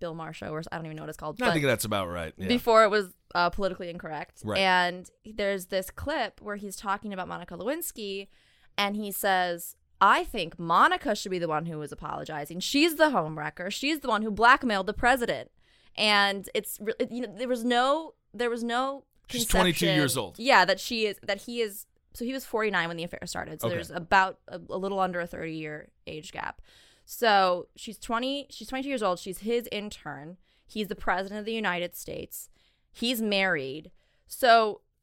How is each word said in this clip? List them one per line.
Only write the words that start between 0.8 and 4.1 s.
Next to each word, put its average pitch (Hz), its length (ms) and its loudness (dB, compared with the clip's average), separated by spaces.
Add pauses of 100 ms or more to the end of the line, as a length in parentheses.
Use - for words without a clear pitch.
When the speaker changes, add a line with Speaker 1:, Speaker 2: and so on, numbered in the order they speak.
Speaker 1:
even 156 100 -10
know 156 60 -12
what 151 60 -10
it's 156 100 -12
called. 151 240 -8
Speaker 2:
I 247 40 0
Speaker 1:
but 175 60 4
Speaker 2:
think 156 120 2
that's 123 200 2
about 101 240 -2
right. 85 280 -6
Yeah. - 120 -6
Speaker 1:
before 233 360 6
it 208 60 6
was, 202 180 2 (260)
uh, 175 160 2
politically 180 400 -4
incorrect. 165 540 -10